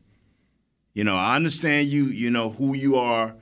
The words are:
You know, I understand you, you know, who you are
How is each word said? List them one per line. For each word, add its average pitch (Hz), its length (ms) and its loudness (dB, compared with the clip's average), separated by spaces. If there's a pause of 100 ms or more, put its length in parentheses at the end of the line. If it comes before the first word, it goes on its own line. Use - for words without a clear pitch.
(960)
You 104 100 -2
know, 101 120 2
I 104 200 2
understand 147 520 0
you, 139 180 0
you 120 240 -2
know, 117 200 0
who 135 240 -2
you 135 220 2
are 113 460 0